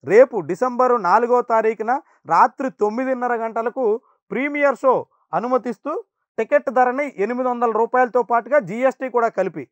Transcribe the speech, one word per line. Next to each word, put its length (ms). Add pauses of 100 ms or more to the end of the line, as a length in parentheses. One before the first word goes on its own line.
రేపు 360
డిసెంబర్ 600
నాలుగో 400
తారీఖున 580 (260)
రాత్రి 440
తొమ్మిదిన్నర 640
గంటలకు 640 (300)
ప్రీమియర్ 460
షో 300 (280)
అనుమతిస్తూ 680 (340)
టికెట్ 320
ధరని 460
ఎనిమిది 320
వందల 220
రూపాయలతో 520
పాటుగా 360
జీఎస్టీ 500
కూడా 200
కలిపి 440